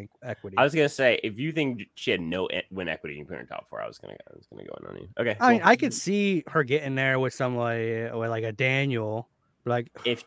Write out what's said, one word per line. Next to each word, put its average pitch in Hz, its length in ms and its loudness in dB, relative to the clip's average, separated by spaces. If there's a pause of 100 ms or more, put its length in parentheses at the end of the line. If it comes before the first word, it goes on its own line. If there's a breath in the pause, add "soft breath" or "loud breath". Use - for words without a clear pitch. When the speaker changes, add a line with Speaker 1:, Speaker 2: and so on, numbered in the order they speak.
Speaker 1:
e-, 98 60 -16 (120)
equity. 104 340 -10
Speaker 2:
I 120 80 8
was 143 120 4
gonna 151 120 6
say, 131 360 4
if 107 160 -4
you 156 120 -4
think 143 300 0 (140)
she - 160 -2
had 92 100 2
no 87 320 -2
e-, 87 160 -2
win 92 200 -6
equity, 78 260 -8
you 73 100 -14
put 87 120 -12
her - 40 -10
in 62 60 -16
top - 240 -12
four. 53 100 -8
I 53 60 -8
was 57 100 -14
gonna, 50 160 -16
I - 220 -20
was - 100 -20
gonna 50 200 -18
go 50 160 -12
in 50 60 -16
on 50 140 -14
you. - 60 -14 (120)
Okay, 117 200 0
Speaker 1:
I 247 140 6
mean, 214 80 4
Speaker 2:
cool. 175 80 6
Speaker 1:
I 233 80 8
could 262 180 -2
see 196 540 2
her 160 140 2
getting 139 300 0
there 135 240 2
with 131 160 0
some, 127 240 -2
like, 117 220 0 (340)
with, 113 160 -2
like, 113 140 -2
a 113 80 -2
Daniel, 120 760 0 (380)
like, 120 260 -2 (140)
Speaker 2:
If, 120 220 0